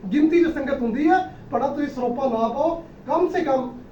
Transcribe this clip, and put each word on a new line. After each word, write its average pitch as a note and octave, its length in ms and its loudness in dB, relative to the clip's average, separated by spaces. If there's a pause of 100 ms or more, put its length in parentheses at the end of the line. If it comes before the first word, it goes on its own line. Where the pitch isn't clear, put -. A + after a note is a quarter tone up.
(120)
ਗਿਣਤੀ E4 320 4
'ਚ D#4 100 0
ਸੰਗਤ C4+ 260 -2
ਹੁੰਦੀ B3 280 0
ਹੈ, F#4 100 6 (320)
ਭਲਾ C#4 180 0
ਤੁਸੀਂ C#4+ 200 -2
ਸਰੋਪਾ B3 400 -2
ਨਾ A3+ 200 0
ਪਾਓ, D4+ 340 -2 (240)
ਕਮ E4 220 2
ਸੇ - 120 0
ਕਮ C4 280 0 (240)